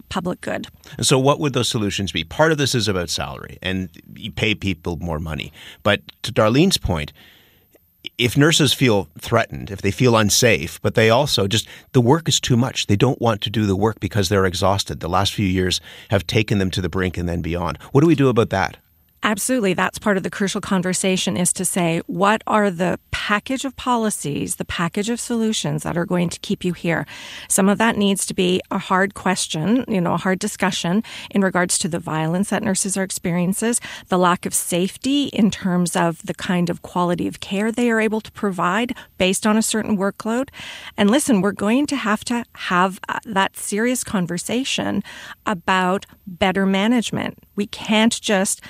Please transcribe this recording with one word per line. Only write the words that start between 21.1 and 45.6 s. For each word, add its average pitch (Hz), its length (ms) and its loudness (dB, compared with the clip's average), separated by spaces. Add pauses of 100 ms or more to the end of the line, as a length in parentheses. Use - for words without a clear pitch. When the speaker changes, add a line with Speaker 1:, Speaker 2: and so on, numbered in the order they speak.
Speaker 1:
is 180 180 2
to 180 120 -4
say, 165 400 0
what 202 400 0
are 208 240 2
the 170 300 -2 (100)
package 247 560 -4
of 262 100 -8
policies, 214 800 -2
the - 80 -6
package 202 440 -2
of 233 100 -4
solutions 220 640 -2
that 156 160 -4
are 170 80 0
going 175 240 0
to - 120 -8
keep - 220 -4
you 180 100 0
here? - 340 -2 (400)
Some 196 200 2
of 202 120 4
that 226 180 2
needs 196 300 0
to - 80 -6
be 180 340 0
a 202 80 -2
hard 190 380 0
question, 185 720 0
you 190 120 0
know, 175 140 0
a 175 40 2
hard 185 200 0
discussion 185 640 -2 (280)
in 202 100 2
regards 180 380 2
to 185 80 -2
the 165 100 -2
violence 165 540 -2
that 196 100 0
nurses 190 360 -2
are 196 40 0
experiencing, 190 720 0 (360)
the 180 100 2
lack 180 260 2
of 190 80 -6
safety 262 760 0
in 226 200 2
terms 180 460 0
of 170 280 0
the - 120 -8
kind 175 340 0
of 170 140 -6
quality 175 420 0
of 190 140 -8
care 208 320 -2
they 240 180 0
are 226 100 2
able 220 220 0
to - 100 -14
provide 196 640 -2 (220)
based 190 300 2
on 214 100 4
a 220 60 4
certain 214 340 0
workload. 220 520 -2 (480)
And 202 120 4
listen, 220 320 4
we're 202 100 2
going 226 360 0
to 285 80 -4
have 214 300 0
to 240 280 -4
have, 185 460 0 (100)
uh, - 160 -4
that 190 320 0
serious 240 460 -2
conversation 202 1000 -2 (440)
about 185 580 0 (220)